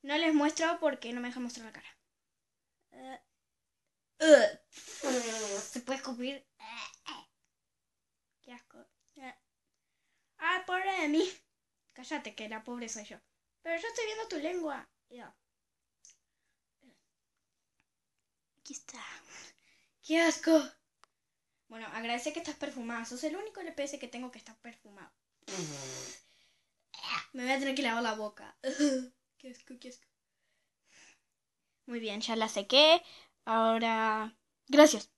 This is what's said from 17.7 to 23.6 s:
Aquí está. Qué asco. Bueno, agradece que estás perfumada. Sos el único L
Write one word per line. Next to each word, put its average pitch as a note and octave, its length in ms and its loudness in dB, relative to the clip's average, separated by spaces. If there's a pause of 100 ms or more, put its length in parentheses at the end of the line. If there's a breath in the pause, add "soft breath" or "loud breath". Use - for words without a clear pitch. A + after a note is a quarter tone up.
Aquí - 140 -18
está. - 320 -16 (960 loud breath)
Qué D#4+ 180 0
asco. D#4+ 400 4 (1080)
Bueno, A3+ 260 -14
agradece A#3+ 400 -4
que E4 60 -8
estás D4+ 160 -8
perfumada. A#3 500 -8
Sos B3 200 -10
el D4+ 100 -2
único G#4+ 240 -10
L E4 140 -10